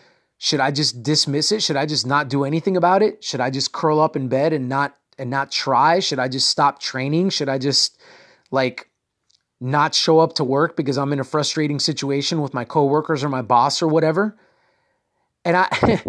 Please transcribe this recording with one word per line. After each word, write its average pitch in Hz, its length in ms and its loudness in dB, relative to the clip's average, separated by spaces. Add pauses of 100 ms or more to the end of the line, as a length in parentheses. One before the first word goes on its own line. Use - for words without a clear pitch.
(380)
should 143 240 -2
I 139 100 0
just 131 320 -4
dismiss 147 480 0
it? 214 100 -2
Should 151 140 -2
I 139 100 0
just 151 220 -4
not 143 220 0
do 139 160 -2
anything 165 320 -2
about 180 240 4
it? - 220 -2
Should 127 180 -6
I 123 80 0
just 131 240 -6
curl 151 260 0
up 156 160 2
in 131 140 -4
bed 143 240 0
and 127 160 -4
not, 139 260 -4 (220)
and 127 120 -8
not 139 220 -4
try? 139 480 2
Should 143 200 -4
I 127 100 0
just 131 200 -2
stop - 300 2
training? 156 520 -2
Should 139 180 -4
I 135 80 -2
just, 135 420 -2 (520)
like, 131 380 -2 (680)
not 147 340 0
show 160 260 4
up 160 160 2
to 151 100 -2
work 143 320 0
because 139 200 -2
I'm 139 140 -2
in 139 80 -2
a 131 60 -4
frustrating 147 540 -2
situation 147 600 -2
with 139 120 -6
my 120 100 -4
coworkers 147 580 0
or 147 60 -2
my 131 140 -4
boss 123 400 2
or 160 80 2
whatever? 160 480 2 (1040)
And 175 140 2
I, - 520 0